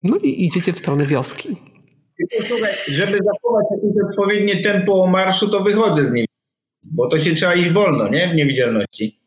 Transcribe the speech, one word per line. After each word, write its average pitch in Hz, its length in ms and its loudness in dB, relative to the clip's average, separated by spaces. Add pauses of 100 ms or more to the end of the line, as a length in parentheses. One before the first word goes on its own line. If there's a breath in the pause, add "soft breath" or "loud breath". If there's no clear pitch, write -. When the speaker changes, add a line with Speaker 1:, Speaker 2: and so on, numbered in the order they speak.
Speaker 1:
No 220 200 0
i 262 220 0
idziecie 175 280 0
w 170 60 -6
stronę 143 280 0
wioski. 139 420 -4 (720)
Speaker 2:
Tylko - 260 -2
słuchaj, 220 280 0 (160)
żeby 196 360 0
zachować 214 460 0
jakieś 202 400 0
odpowiednie 202 520 0
tempo 190 440 2
marszu, 185 420 2
to 208 120 0
wychodzę 202 440 2
z 127 80 -2
nim. 117 140 -2 (560)
Bo 127 260 -2
to 160 100 0
się 160 160 0
trzeba 175 200 0
iść 175 160 2
wolno, 160 380 2
nie? 165 200 0
W 165 60 -2
niewidzialności. 120 920 -2